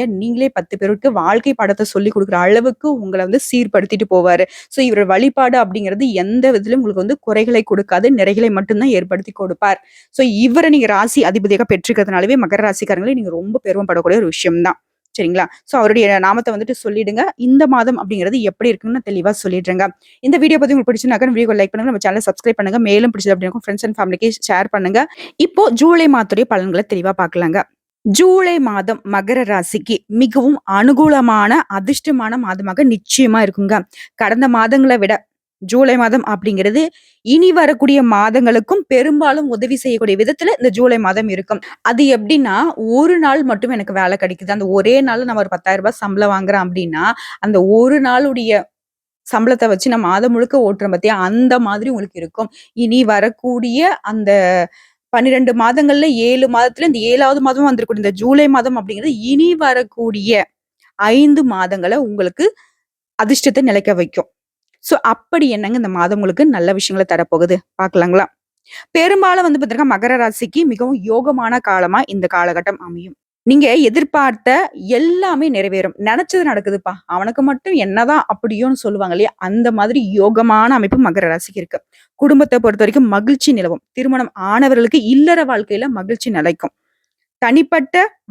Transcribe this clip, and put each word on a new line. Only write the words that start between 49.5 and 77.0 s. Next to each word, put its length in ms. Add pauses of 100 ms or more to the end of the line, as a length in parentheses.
வச்சு 220
நான் 180
மாதம் 260
முழுக்க 260
ஓட்டுறேன் 340
பாத்தியா, 260
அந்த 400
மாதிரி 300
உங்களுக்கு 300
இருக்கும். 300 (240)
இனி 300
வரக்கூடிய 880 (100)
அந்த 300 (800)
பன்னிரெண்டு 400
மாதங்கள்ல 520 (140)
ஏழு 300
மாதத்துல 380
இந்த 120
ஏழாவது 420
மாதம் 260
வந்திருக்கக்கூடிய 360
இந்த 120
ஜூலை 320
மாதம் 300
அப்படிங்கிறது 440
இனி 340
வரக்கூடிய 760 (680)
ஐந்து 480
மாதங்களை 500
உங்களுக்கு 480 (720)
அதிர்ஷ்டத்தை 420
நிலைக்க 320
வைக்கும். 360 (540)
So, 180
அப்படி 480
என்னங்க 280
இந்த 120
மாதம் 280
உங்களுக்கு 280
நல்ல 280
விஷயங்களை 340
தரப்போகுது, 480 (200)
பார்க்கலாங்களா? 500 (640)
பெரும்பாலும் 540
வந்து 140
பாத்தீங்கன்னா, 320
மகர 260
ராசிக்கு 480
மிகவும் 380
யோகமான 580
காலமா 440
இந்த 220
காலகட்டம் 520
அமையும். 360 (320)
நீங்க 200 (100)
எதிர்பார்த்த 720 (380)
எல்லாமே 640
நிறைவேறும். 500
நினைச்சது 440
நடக்குதுப்பா, 500 (120)